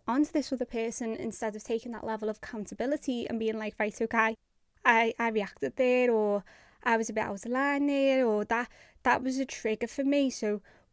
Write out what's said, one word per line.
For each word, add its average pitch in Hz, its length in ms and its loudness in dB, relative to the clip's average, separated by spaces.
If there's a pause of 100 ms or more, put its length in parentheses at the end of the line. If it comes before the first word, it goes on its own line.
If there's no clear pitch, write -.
onto 277 240 2
this 294 200 0
other 254 140 -2
person 226 500 -4
instead 220 400 -6
of 214 80 -12
taking 233 280 -4
that 226 120 -10
level 220 240 -4
of 214 100 -2
accountability 240 920 -4
and 233 80 -2
being 220 220 -2
like, 214 180 -8
"Right, 214 240 -2
okay, 226 340 2 (480)
I, 226 360 6
I 233 80 0
reacted 220 480 -2
there, 254 360 4
or 208 320 4 (380)
I 226 160 2
was 226 120 -2
a 214 40 -6
bit 214 120 -2
out 202 200 -8
of 233 60 -6
line 285 340 0
there, 269 400 4
or 208 200 2
that, 240 220 -2 (360)
that 247 180 4
was 262 160 -2
a 269 80 0
trigger 220 420 -4
for 277 160 -4
me. 277 280 2
So 208 320 -4 (300)